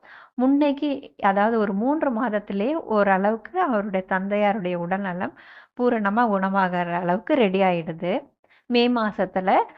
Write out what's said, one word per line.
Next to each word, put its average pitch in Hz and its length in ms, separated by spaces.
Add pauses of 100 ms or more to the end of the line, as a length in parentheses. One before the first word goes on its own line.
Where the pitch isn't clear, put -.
(340)
முன்னைக்கு, 277 840
அதாவது 202 400
ஒரு 208 140
மூன்று 262 500
மாதத்திலேயே 208 520
ஓரளவுக்கு 208 840
அவருடைய 202 480
தந்தையாருடைய 196 640
உடல்நலம் 180 640 (420)
பூரணமா 226 460
குணமாகற 190 680
அளவுக்கு 180 400
ரெடி 196 280
ஆயிடுது. 175 600 (440)
மே 240 220
மாசத்துல 208 680 (220)